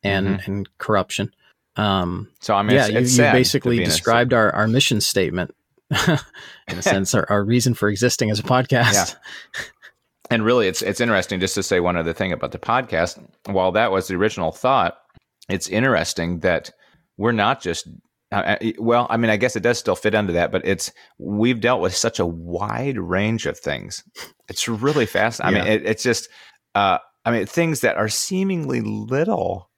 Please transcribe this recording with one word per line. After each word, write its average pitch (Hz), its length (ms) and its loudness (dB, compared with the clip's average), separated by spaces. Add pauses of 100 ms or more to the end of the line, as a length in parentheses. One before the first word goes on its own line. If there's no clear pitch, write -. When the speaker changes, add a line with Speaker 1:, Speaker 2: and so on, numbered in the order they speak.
Speaker 1:
and, 98 240 0 (120)
Speaker 2:
Mm-hmm. 98 120 -8
Speaker 1:
and 98 180 -6 (100)
corruption. 101 520 -2 (440)
Um, 95 540 0 (100)
Speaker 2:
So, 107 160 0
I 101 80 2
mean, 110 120 4
Speaker 1:
yeah, 135 100 6
Speaker 2:
it's, 107 60 0
Speaker 1:
you, 107 80 0
Speaker 2:
it's 127 120 2
Speaker 1:
you 127 60 4
Speaker 2:
sad 139 160 6
Speaker 1:
basically 127 440 2
Speaker 2:
to - 40 0
be - 20 0
in 85 60 0
a - 40 2
Speaker 1:
described 120 400 2
our, 110 200 4
our 110 140 0
mission 117 320 2
statement, 90 540 -2 (200)
<laughs> - 180 -12
in - 260 0 (600)
a 98 40 -8
Speaker 2:
<laughs> - 0 -
Speaker 1:
sense, 98 320 0
our, 101 160 2
our 104 140 2
reason 120 320 2
for 101 140 0
existing 107 420 2
as 101 80 0
a - 40 -6
podcast. 127 500 4
Speaker 2:
Yeah. - 680 -4 (680)
And 113 160 2
really, 113 220 4
it's, 92 140 -2
it's 98 200 -2
interesting, 101 400 2
just 92 140 -2
to 98 80 -2
say 92 180 2
one 87 160 2
other 82 160 -2
thing 95 180 -2
about 73 200 -4
the - 80 -12
podcast. 110 600 -2 (240)
While 92 280 0
that 107 180 2
was 95 160 0
the 95 80 -4
original 92 380 0
thought, 123 440 0 (520)
it's 95 180 -4
interesting 90 720 0
that 82 320 0 (460)
we're 117 160 0
not 110 280 0
just, - 260 -6 (440)
uh, 101 300 0
uh, 113 160 -2
well, 117 320 2
I 117 80 0
mean, 117 120 2
I 107 60 4
guess 117 220 0
it 98 60 -6
does 120 140 2
still 95 180 0
fit 107 200 0
under 101 160 0
that, 85 200 0
but 95 140 -2
it's, 95 260 -2 (260)
we've 110 420 0
dealt 117 220 2
with 90 120 0
such - 240 -2
a 92 80 0
wide 98 720 -6
range 98 480 -2
of 71 140 -6
things. 67 440 -8 (440)
It's - 220 -6
really 123 360 0
fast. 110 380 -2
I 95 80 0
mean, 101 140 0
Speaker 1:
Yeah. 101 80 2
Speaker 2:
it, 107 120 0
it's 107 180 -2
just, - 260 0 (460)
uh, 98 240 2 (260)
I 117 60 0
mean, 107 140 0
things 165 360 -2
that 107 160 0
are 107 100 0
seemingly 170 720 -4
little 107 1000 -4